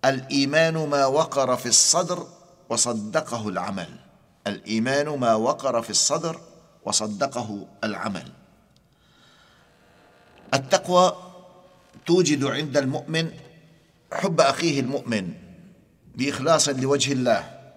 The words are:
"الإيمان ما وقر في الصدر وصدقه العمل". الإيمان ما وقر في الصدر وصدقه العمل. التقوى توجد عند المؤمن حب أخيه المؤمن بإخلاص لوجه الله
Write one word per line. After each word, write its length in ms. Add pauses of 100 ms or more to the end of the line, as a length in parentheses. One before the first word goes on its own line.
"الإيمان 680
ما 320
وقر 500
في 100
الصدر 640 (420)
وصدقه 800
العمل". 400 (580)
الإيمان 600
ما 280
وقر 460
في 80
الصدر 500 (460)
وصدقه 800 (160)
العمل. 480 (2250)
التقوى 640 (880)
توجد 380
عند 340
المؤمن 540 (840)
حب 280
أخيه 380
المؤمن 540 (840)
بإخلاص 540
لوجه 420
الله 480 (180)